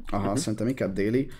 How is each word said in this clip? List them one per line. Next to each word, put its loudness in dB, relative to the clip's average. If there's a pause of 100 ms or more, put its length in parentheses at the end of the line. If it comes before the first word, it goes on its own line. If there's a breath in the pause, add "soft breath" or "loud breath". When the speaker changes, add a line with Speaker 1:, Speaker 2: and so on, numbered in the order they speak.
Speaker 1:
Aha, 0
Speaker 2:
Mhm. 2
Speaker 1:
szerintem 0
inkább 0
déli. 2